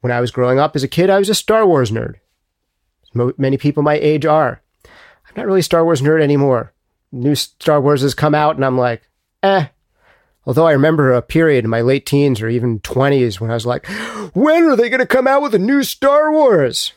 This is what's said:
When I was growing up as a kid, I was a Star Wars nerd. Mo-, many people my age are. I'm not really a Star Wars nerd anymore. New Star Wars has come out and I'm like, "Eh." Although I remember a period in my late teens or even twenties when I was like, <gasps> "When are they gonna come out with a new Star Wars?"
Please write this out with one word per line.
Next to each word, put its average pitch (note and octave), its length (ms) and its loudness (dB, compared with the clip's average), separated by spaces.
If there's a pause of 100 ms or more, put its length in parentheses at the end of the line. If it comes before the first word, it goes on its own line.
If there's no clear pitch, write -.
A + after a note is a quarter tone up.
When B2 120 -4
I A#2+ 80 -2
was B2 100 -2
growing B2+ 300 0
up D3+ 160 0
as C3+ 80 -4
a C3+ 40 -4
kid, F#3 220 0
I F#3+ 80 4
was G3 100 0
a G#3+ 60 0
Star A3 320 0
Wars C#3 240 2
nerd. A2+ 260 -8 (960)
Mo-, B2 240 -2
many C3+ 200 0
people C#3+ 260 -2
my D3+ 120 2
age D3+ 300 0
are. D3+ 360 0 (240)
I'm - 520 -20
not A3+ 100 -8
really F#3+ 140 2
a D#3+ 40 0
Star E3 200 2
Wars E3 180 0
nerd D#3 200 2
anymore. C#3 500 0 (380)
New C3+ 240 -2
Star - 460 -2
Wars C#3 220 0
has C#3 120 -2
come D3 200 0
out D3+ 220 0
and C3+ 80 -2
I'm B2+ 140 -2
like, A#2+ 240 -2 (400)
"Eh." G3 240 0 (800)
Although C3+ 200 2
I D#3+ 60 4
remember D3 400 2
a A#2+ 100 2
period D3+ 420 0
in A2+ 60 -2
my A2+ 100 -2
late C3 240 0
teens C#3+ 380 0
or A2 60 -6
even A#2 320 -2
twenties B2+ 600 -2
when A2+ 100 -6
I A#2 40 -4
was A#2 120 -6
like, A#2+ 200 -6
<gasps> G#3+ 480 -12
"When D#4 300 2
are D4 120 2
they A#3 120 2
gonna B3+ 180 -2
come C4 200 0
out C#4 160 2
with C4+ 120 -4
a G3+ 40 2
new C4 240 0
Star D4 480 0
Wars?" A3 680 0